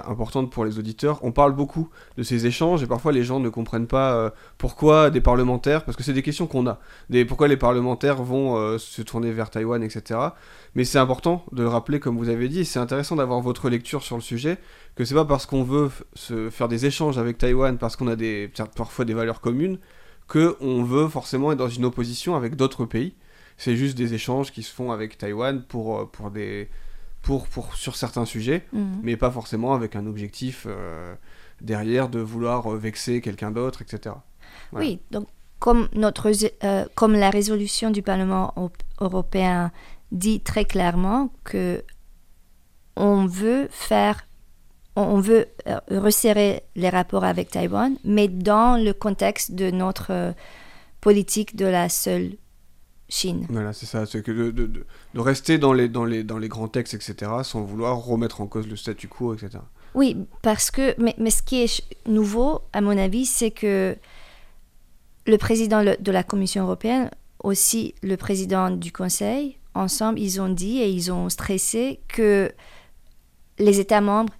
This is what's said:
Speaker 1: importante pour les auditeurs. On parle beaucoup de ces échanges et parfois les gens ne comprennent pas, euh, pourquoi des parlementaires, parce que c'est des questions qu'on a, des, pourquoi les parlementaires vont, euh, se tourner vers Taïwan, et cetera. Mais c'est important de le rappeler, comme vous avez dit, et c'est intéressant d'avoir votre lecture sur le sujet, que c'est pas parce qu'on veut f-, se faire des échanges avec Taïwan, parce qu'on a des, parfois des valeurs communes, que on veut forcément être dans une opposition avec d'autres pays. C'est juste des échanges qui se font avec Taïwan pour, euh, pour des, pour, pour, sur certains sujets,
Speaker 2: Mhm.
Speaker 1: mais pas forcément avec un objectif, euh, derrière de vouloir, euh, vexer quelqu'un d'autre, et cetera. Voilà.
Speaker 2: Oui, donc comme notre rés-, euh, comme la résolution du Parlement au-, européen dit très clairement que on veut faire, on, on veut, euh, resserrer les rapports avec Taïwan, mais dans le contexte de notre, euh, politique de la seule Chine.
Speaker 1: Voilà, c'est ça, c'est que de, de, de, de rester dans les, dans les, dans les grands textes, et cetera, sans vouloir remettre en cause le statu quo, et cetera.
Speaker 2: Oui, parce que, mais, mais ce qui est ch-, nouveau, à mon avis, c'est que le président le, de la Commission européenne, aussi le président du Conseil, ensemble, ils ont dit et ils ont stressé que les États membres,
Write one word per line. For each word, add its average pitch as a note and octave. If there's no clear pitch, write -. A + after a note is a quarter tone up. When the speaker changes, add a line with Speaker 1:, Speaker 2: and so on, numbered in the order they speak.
Speaker 1:
importante A#2+
pour A2+
les G#2+
auditeurs. A2
On A#2+
parle C#3+
beaucoup D3
de B2+
ces A#2
échanges D#3+
et A#2+
parfois A#2+
les B2
gens C3
ne A#2+
comprennent A#2
pas, C3
euh, A2
pourquoi D3+
des B2
parlementaires, B2+
parce A#2
que B2+
c'est C3+
des C3+
questions D3+
qu'on B2+
a, A2+
des, B2
pourquoi B2+
les C#3
parlementaires B2
vont, B2+
euh, A2
se -
tourner A#2
vers A2
Taïwan, A2+
et A2
cetera. A#2
Mais B2+
c'est C#3
important D3
de B2
le A#2
rappeler, A#2+
comme A#2+
vous A#2
avez A#2+
dit, E3+
et F3
c'est -
intéressant C3+
d'avoir B2
votre B2
lecture A#2+
sur A#2+
le A#2
sujet, D3
que B2
c'est C3
pas D#3
parce C#3+
qu'on C3+
veut C#3
f-, -
se A2+
faire A#2+
des A#2
échanges C#3+
avec A#2
Taïwan, B2+
parce A#2
qu'on B2+
a A2+
des, G#2
parfois A#2
des A2+
valeurs A2+
communes, D#3+
que D#3+
on B2+
veut C3+
forcément C#3+
être C#3
dans B2+
une A#2+
opposition A#2+
avec B2
d'autres C3
pays. A#2+
C'est A#2+
juste C3+
des A#2+
échanges B2+
qui A2+
se -
font B2
avec G#2+
Taïwan A#2+
pour, A2
euh, G#2
pour G#2
des, G2+
pour, C3+
pour, -
sur -
certains A#2
sujets, B2
Speaker 2:
Mhm. G2
Speaker 1:
mais A#2
pas B2
forcément A#2+
avec A2+
un G2+
objectif, G#2+
euh, F2+
derrière A2
de A#2+
vouloir, A#2
euh, A2
vexer A2+
quelqu'un G#2+
d'autre, B2
et A#2+
cetera. G#2+
Voilà. D#4+
Speaker 2:
Oui, F#3+
donc G#3
comme A#3
notre G#3+
rés-, G#3+
euh, G3
comme A3
la G3+
résolution G#3
du G3+
Parlement F#3+
au-, F3+
européen F3+
dit G3+
très -
clairement F#3+
que F3+
on G3+
veut A3
faire, G#3
on, G#3
on G3
veut, G#3+
euh, -
resserrer G3+
les F3+
rapports F#3
avec F3+
Taïwan, G3+
mais G#3
dans G#3
le G#3+
contexte G3+
de F#3
notre, F#3
euh, F3
politique G#3
de F#3+
la F3
seule F3+
Chine. -
Speaker 1:
Voilà, G#2+
c'est -
ça, A2
c'est A2
que A2+
de, A#2
de, A#2
de, -
de B2+
rester C3+
dans C#3
les, B2
dans A#2
les, A2+
dans A2
les A2
grands A2
textes, A#2
et G2+
cetera, G#2+
sans A#2
vouloir A2+
remettre A2+
en G2+
cause A2
le G#2+
statu G#2+
quo, A#2+
et G#2+
cetera. G2+
Speaker 2:
Oui, C4
parce G#3+
que, C4+
mais, A#3
mais A3
ce -
qui B3+
est A#3
ch-, -
nouveau, G#3+
à G#3
mon G3+
avis, F#3+
c'est A3+
que F#3+
le A3
président A3
le, G3+
de G3
la F#3
Commission G3
européenne, A3+
aussi G#3
le F#3+
président F#3+
du F3
Conseil, A3
ensemble, A3
ils F#3+
ont F#3
dit F#3+
et G#3+
ils F3+
ont F3+
stressé A3+
que G3+
les G#3
États G#3
membres, G#3